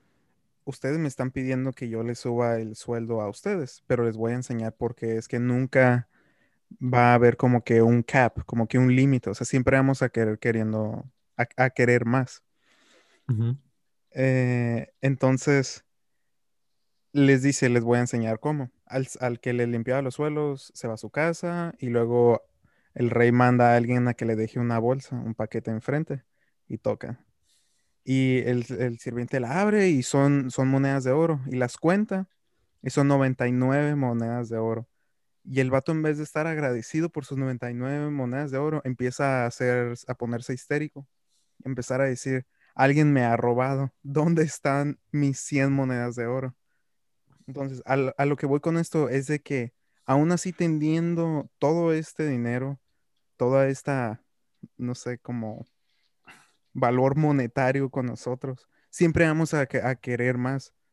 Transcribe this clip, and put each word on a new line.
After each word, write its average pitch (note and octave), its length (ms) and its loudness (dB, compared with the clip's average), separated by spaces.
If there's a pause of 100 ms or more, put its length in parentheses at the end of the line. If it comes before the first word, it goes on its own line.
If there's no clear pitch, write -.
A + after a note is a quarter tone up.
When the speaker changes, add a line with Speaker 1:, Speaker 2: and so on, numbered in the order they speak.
(640)
Speaker 1:
Ustedes C#3 340 -6
me D#3 100 -2
están B2+ 220 -6
pidiendo C3 440 -4
que A#2+ 160 -10
yo A2+ 120 -4
les A#2 160 -6
suba A#2+ 400 -2
el A2 180 -8
sueldo A#2 460 -6
a G#2 80 -4
ustedes, F3 560 -8
pero A#2+ 180 2
les A2 140 0
voy A2+ 140 -2
a A#2+ 60 -4
enseñar A2+ 360 -6
por A#2+ 220 -6
qué A2+ 220 -4
es A2 100 -8
que B2 100 -4
nunca B2 680 4 (760)
va B2 300 6
a - 20 8
haber A#2+ 240 6
como B2 260 2
que A2+ 200 6
un A#2+ 180 6
cap, B2 460 2
como A2+ 200 -2
que B2+ 120 2
un B2+ 160 6
límite. C3 340 2
O G#2 60 -4
sea, B2 100 -6
siempre C3 320 2
vamos C3+ 240 2
a B2+ 80 2
querer A2 300 0
queriendo, A2 680 -2 (320)
a, A#2+ 180 -2
a B2+ 140 2
querer A#2+ 360 4
más". B2+ 360 -2 (880)
Speaker 2:
Ujú. A#2 260 -2 (540)
Speaker 1:
Eh, B2 840 0 (100)
entonces, C3+ 840 0 (1300)
les C#3 300 6
dice, C3+ 260 2
"Les A#2+ 140 2
voy A#2+ 140 2
a B2 40 2
enseñar A2+ 380 -2
cómo". D3 320 -4 (140)
Al, C3+ 220 -6 (120)
al B2 200 -4
que B2 140 -4
le A#2+ 140 0
limpiaba A#2+ 340 -2
los C3 140 -6
suelos, D3 600 -4
se - 120 -10
va A2+ 80 -6
a - 20 -8
su G#2+ 120 -14
casa E3+ 680 -4
y C3 100 -8
luego A#2+ 520 4 (520)
el B2 160 0
rey A#2+ 220 4
manda B2 420 6
a A#2+ 40 6
alguien B2 300 0
a A#2+ 60 0
que A#2 120 -6
le A2+ 100 0
deje A2+ 240 -4
una A#2+ 200 -2
bolsa, B2+ 360 -2
un A#2 200 -8
paquete A2 360 -6
enfrente C#3 520 -6 (440)
y A#2 100 -8
toca. - 420 -6 (840)
Y C3 360 0
el, A#2+ 260 -2 (140)
el A#2+ 200 -4
sirviente A#2+ 400 -6
la B2+ 220 -2
abre G#3 280 2
y C3+ 140 2
son, C#3 480 2
son C3 180 0
monedas C3+ 340 0
de C3 80 0
oro D#3 360 2
y C3+ 80 -6
las B2 220 -2
cuenta F#3+ 500 0 (540)
y D3 80 -8
son C#3+ 180 2
noventa C3 400 2
y B2 40 0
nueve C#3 440 0
monedas A#2 540 -2
de A2+ 80 -6
oro. A2+ 300 -4 (560)
Y C3 160 -4
el C3 120 2
vato, C3+ 200 0
en D#3+ 120 -2
vez D3+ 140 0
de D3+ 60 -8
estar D#3 240 -4
agradecido D3+ 600 -2
por D3 160 -10
sus C3+ 120 -10
noventa B2+ 320 -4
y A#2+ 40 -8
nueve C#3+ 380 -4
monedas C3+ 400 -6
de C3+ 60 -4
oro, D3+ 280 -2
empieza B2+ 580 -2
a - 40 0
hacer, B2 460 -2 (140)
a B2+ 80 -6
ponerse A#2+ 380 -6
histérico, D3 540 -6 (560)
empezar B2+ 380 -4
a C#3 40 2
decir, C3 400 -4 (300)
"Alguien D3 380 4
me B2+ 100 4
ha A#2 140 2
robado, B2+ 560 0 (100)
¿dónde D3+ 400 0
están C#3+ 560 -2 (120)
mis C#3+ 280 0
cien C#3 320 0
monedas B2 440 -2
de A#2+ 120 -4
oro?". B2+ 280 -6 (920)
Entonces, C3+ 380 -8
a C3+ 120 0
lo, C3 200 0
a C#3+ 80 2
lo C#3+ 100 0
que D3+ 100 -4
voy C#3+ 140 0
con E3 180 -2
esto D#3 320 -2
es C3 180 -2
de D3+ 140 -4
que, B2+ 320 -6 (320)
aún D3 260 2
así F3 220 -2
teniendo E3 960 -2 (100)
todo E3 340 2
este D#3 340 -4
dinero, B2 520 -4 (580)
toda C3+ 300 2
esta, C3 540 -4 (560)
no B2 180 -6
sé, B2 240 -10
como A#2 460 -10 (1080)
valor C3 440 2
monetario C3+ 720 0
con C3 160 -6
nosotros, B2+ 600 -10 (220)
siempre E3+ 380 2
vamos D#3 260 0
a C#3+ 120 0
que-, B2 160 -4
a B2 140 -2
querer B2 420 -2
más, C3 360 -6 (200)